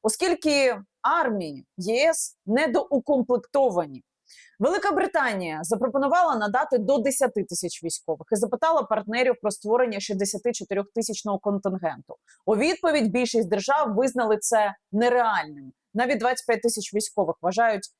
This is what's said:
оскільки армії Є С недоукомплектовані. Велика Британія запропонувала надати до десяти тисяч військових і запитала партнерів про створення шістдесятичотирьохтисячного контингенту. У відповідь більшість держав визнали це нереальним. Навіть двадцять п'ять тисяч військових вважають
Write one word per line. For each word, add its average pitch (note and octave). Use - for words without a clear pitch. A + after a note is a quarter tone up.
оскільки C#4+
армії G#3+
Є A#3
С -
недоукомплектовані. B3
Велика F4
Британія A3+
запропонувала C4
надати A#3+
до A#3+
десяти A#3+
тисяч -
військових D#3+
і A3
запитала B3+
партнерів A3
про G#3
створення A3
шістдесятичотирьохтисячного G3+
контингенту. F#3
У G#3
відповідь D4+
більшість A#3
держав A3+
визнали A#3
це G#3+
нереальним. G3
Навіть A#3+
двадцять B3
п'ять A3+
тисяч A3
військових G3
вважають G3+